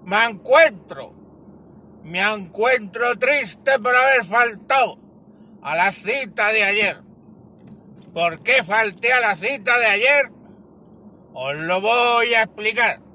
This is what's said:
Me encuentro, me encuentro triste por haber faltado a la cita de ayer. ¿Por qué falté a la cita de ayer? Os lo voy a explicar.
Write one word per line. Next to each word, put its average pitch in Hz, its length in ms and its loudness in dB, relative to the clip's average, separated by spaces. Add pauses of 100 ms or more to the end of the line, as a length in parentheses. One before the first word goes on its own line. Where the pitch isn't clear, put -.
Me 208 220 0
encuentro, 226 880 0 (880)
me 170 180 -6
encuentro 214 960 -2
triste 269 600 0
por 247 160 0
haber 254 300 4
faltado 226 760 -2 (640)
a 147 140 -6
la 185 160 0
cita 214 560 -4
de 220 160 2
ayer. 202 380 -2 (1120)
¿Por 165 280 -4
qué 247 220 0
falté 214 480 -2
a 247 80 2
la 208 160 -2
cita 240 420 -2
de 233 80 0
ayer? 247 440 2 (1040)
Os 135 220 -8
lo 175 240 -2
voy 233 540 2
a 220 100 4
explicar. 214 560 -4 (140)